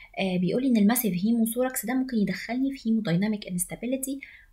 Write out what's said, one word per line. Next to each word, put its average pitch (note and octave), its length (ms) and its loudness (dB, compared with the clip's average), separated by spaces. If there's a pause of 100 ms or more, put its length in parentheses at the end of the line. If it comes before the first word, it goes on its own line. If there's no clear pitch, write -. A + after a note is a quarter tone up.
(200)
آه، F#3 180 0
بيقول G3 280 0
إن A#3+ 120 4
الماسيف G3+ 480 4
هيموثوركس A#3 600 0
ده B3 80 -2
ممكن C4 240 -2
يدخلني A#3+ 540 -2
في A3+ 180 -4
هيمودايناميك G#3 580 0
انستابيليتي C4 720 -4 (340)